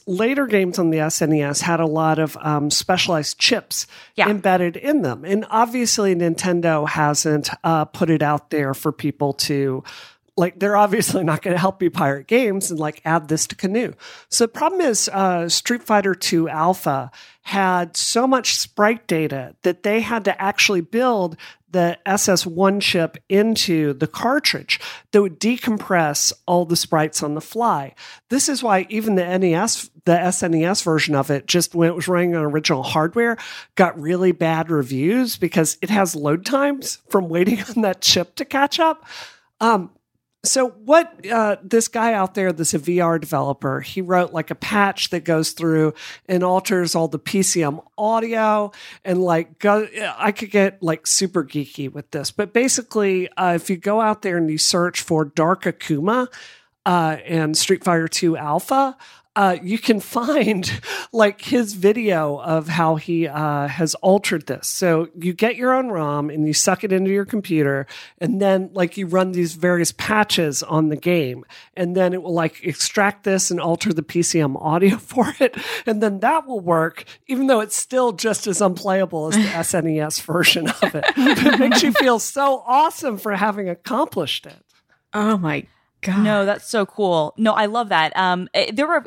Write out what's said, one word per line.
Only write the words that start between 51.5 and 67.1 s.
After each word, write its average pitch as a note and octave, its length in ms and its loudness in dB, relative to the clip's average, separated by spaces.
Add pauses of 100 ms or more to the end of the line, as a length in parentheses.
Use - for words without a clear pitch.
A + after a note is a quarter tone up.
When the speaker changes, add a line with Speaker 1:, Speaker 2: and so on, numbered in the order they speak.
Speaker 1:
with - 200 -16
this, C#3+ 180 -8
but G#3 220 -4
basically, G#3+ 840 0
uh, F3+ 200 0
if E3 120 -6
you F#3+ 80 -2
go G3+ 240 0
out G#3+ 220 0
there F3+ 140 -2
and E3 120 0
you D#3 100 -2
search F3 420 0
for D#3 240 0
Dark E3 400 0
Akuma, F#3+ 640 -2 (560)
uh, E3 320 2 (100)
and D#3 300 0
Street - 260 0
Fighter E3 240 2
Two D#3+ 300 0
Alpha, C4 600 0 (380)
uh, F#3+ 280 4
you F#3 140 -2
can A3 240 2
find, A3+ 800 0 (160)
<laughs> - 160 -12
like, G#3+ 300 2
his A#3 320 0
video F#3 640 2
of D#3+ 280 -2
how D#3+ 280 2
he, E3 320 -2
uh, D3 400 -2
has D#3 280 -2
altered F#3+ 500 0
this. - 200 -6
So E3 480 0
you F3 200 -4
get G#3+ 220 0
your B3+ 180 0
own B3+ 160 0
rom D3 400 -2
and D3+ 160 -2
you D3+ 80 0
suck F#3 300 0
it G3+ 60 -4
into F#3+ 200 2